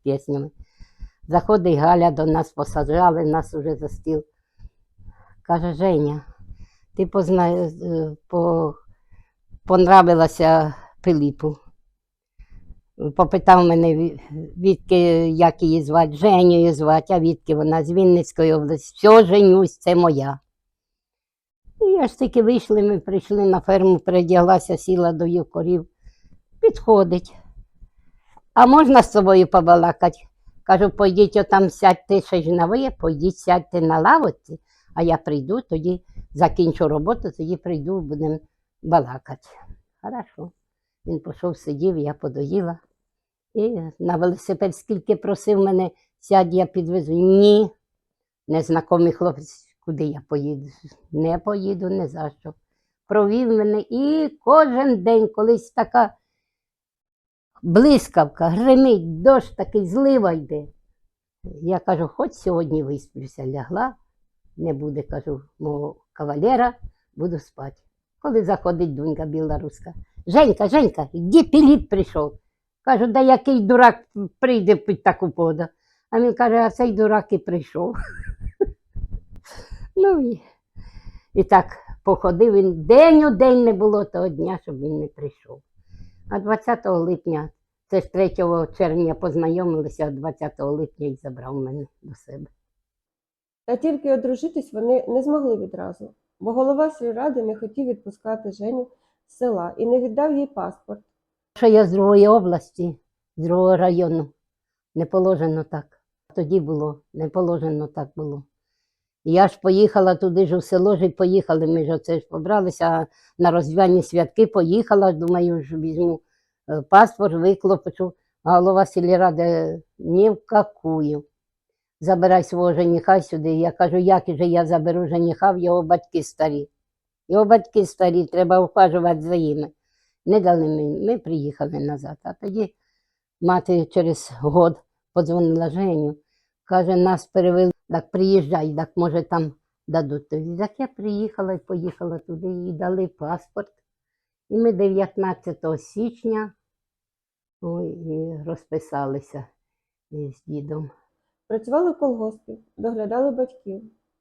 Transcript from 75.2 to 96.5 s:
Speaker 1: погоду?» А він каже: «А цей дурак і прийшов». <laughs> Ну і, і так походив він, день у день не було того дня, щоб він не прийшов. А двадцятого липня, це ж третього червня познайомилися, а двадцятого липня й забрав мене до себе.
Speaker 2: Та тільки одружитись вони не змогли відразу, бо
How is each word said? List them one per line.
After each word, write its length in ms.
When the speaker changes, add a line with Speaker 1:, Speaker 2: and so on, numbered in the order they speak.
Speaker 1:
погоду?» 340
А 120
він 120
каже: 220
«А 140
цей 220
дурак 420
і 40
прийшов». 640
<laughs> 60
Ну 360
і, 100
і 100
так 220
походив 500
він, 300
день 400
у 120
день 280
не 100
було 320
того 220
дня, 340
щоб 180
він 200
не 80
прийшов. 540
А 100
двадцятого 600
липня, 500
це 140
ж 100
третього 560
червня 480
познайомилися, 920
а 40
двадцятого 600
липня 360
й 80
забрав 400
мене 320
до 140
себе. 300
Speaker 2:
Та 100
тільки 380
одружитись 600
вони 340
не 160
змогли 340
відразу, 560
бо 140